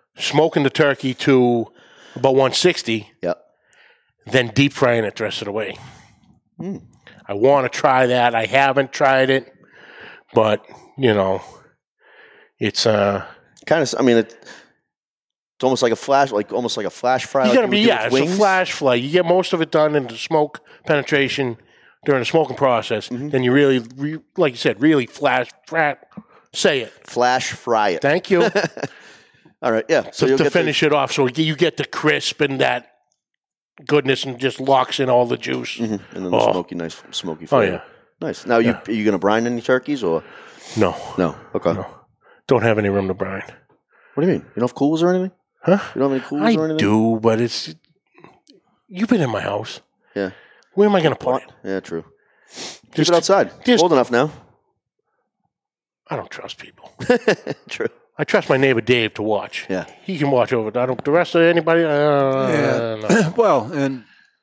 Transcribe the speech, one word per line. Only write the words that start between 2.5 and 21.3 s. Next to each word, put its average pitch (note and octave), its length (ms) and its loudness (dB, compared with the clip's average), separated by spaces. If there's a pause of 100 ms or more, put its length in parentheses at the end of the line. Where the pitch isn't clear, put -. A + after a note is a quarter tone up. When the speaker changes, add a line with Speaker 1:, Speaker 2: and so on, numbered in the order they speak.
Speaker 1:
sixty, A2+ 560 -2 (140)
Speaker 2:
Yep. E2+ 180 -4 (880)
Speaker 1:
then B2 220 2
deep C3 240 0
frying A#2+ 300 2
it G2+ 120 -6
the A2+ 80 -8
rest G2+ 180 -6
of G#2+ 40 -10
the G2+ 60 -8
way. G#2+ 240 -6 (840)
Speaker 2:
Hmm. F3 200 -12 (500)
Speaker 1:
I G2+ 60 -8
wanna B2+ 360 2
try C3 380 2
that. B2 280 2
I A2+ 100 0
haven't C3+ 460 2
tried C3+ 400 2
it, C3 200 -2 (840)
but, G#2+ 320 2 (320)
you B2 160 4
know, F#2+ 280 0 (1160)
it's, G#2+ 260 -2
uh, G2+ 400 0 (400)
Speaker 2:
Kinda D#3+ 180 2
s-, - 140 -4
I A#2 60 0
mean, A#2+ 140 6
it, A2 140 0
it's - 1300 -20
almost B2+ 200 0
like A#2 80 4
a A2 60 -2
flash, C#3 340 0
like, G#2 220 -4
almost A#2+ 240 -4
like G#2 80 -4
a F2 60 -6
flash B2+ 340 -2
fry, C3+ 180 -2
Speaker 1:
You B2 60 2
Speaker 2:
like B2 80 2
Speaker 1:
gotta A3+ 100 2
Speaker 2:
you - 20 -2
would - 20 -4
Speaker 1:
be, G#3 120 2
Speaker 2:
do A#3 40 4
Speaker 1:
yeah, B2 180 2
Speaker 2:
with A#2+ 80 -4
Speaker 1:
it's C3+ 80 4
Speaker 2:
wings. E3+ 120 -2
Speaker 1:
a F#3+ 40 -4
flash F#3+ 360 2
fry. C3 220 0
You B2+ 160 -4
get F3 140 2
most F3+ 280 0
of E3 80 0
it D#3 100 -6
done D3+ 240 2
in C3 120 -2
the A2+ 100 -16
smoke D3+ 440 -2 (240)
penetration C#3 720 0 (480)